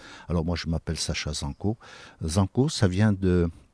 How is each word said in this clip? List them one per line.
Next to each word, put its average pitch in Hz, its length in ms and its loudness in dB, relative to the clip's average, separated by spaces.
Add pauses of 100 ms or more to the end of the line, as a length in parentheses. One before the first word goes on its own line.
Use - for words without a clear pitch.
(300)
Alors 80 160 0
moi, 85 100 -2
je - 120 -6
m'appelle 80 320 -4
Sacha - 340 -6
Zanko. 73 440 -4 (460)
Zanko, 98 460 0
ça - 180 0
vient 104 240 4
de, 90 380 2 (240)